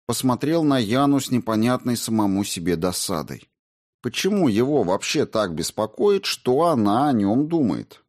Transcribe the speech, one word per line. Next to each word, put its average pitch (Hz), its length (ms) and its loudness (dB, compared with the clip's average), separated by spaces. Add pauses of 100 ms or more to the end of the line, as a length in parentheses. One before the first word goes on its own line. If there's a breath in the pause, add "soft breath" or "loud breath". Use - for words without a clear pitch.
посмотрел 135 580 -2
на 143 140 2
Яну 131 420 2
с - 100 -6
непонятной 120 640 0
самому 104 480 0
себе 87 320 -2
досадой. 80 720 -4 (540)
Почему 190 460 0
его 123 340 2
вообще 101 440 0
так 101 280 -2
беспокоит, 190 680 0
что 131 400 0
она 127 440 2
о 143 40 2
нем 117 360 2
думает? 110 600 -2